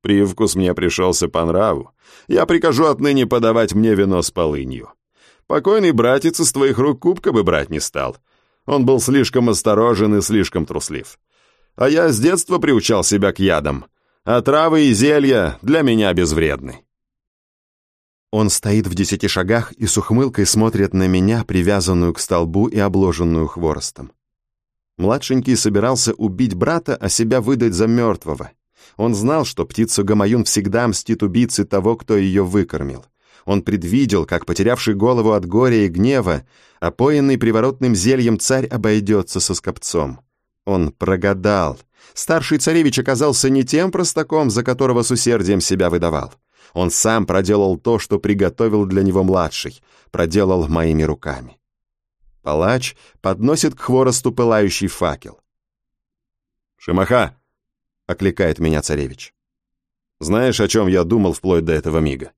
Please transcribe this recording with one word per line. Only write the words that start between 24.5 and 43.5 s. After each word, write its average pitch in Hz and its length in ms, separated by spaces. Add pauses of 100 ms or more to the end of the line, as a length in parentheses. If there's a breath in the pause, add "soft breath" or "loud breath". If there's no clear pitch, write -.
Младшенький 127 600
собирался 110 560
убить 104 400
брата, 151 420
а 101 140
себя 117 320
выдать 117 320
за 104 140
мёртвого. 110 640 (440 soft breath)
Он 113 200
знал, 135 280
что - 220
птица 113 380
Гамаюн 104 420
всегда 107 420
мстит 107 360
убийце 104 420
того, 104 320
кто - 180
её 95 300
выкормил. 78 580 (420 soft breath)
Он 101 160
предвидел, 98 640
как - 200
потерявший 107 480
голову 110 380
от 98 140
горя 113 400
и - 20
гнева, 98 580 (340 soft breath)
опоенный 135 580
приворотным 117 580
зельем 117 440
царь 131 280
обойдётся 107 720
со 92 140
скопцом. 73 680 (440)
Он 90 260
прогадал. 92 880 (340 soft breath)
Старший 156 460
царевич 160 400
оказался 135 500
не 135 140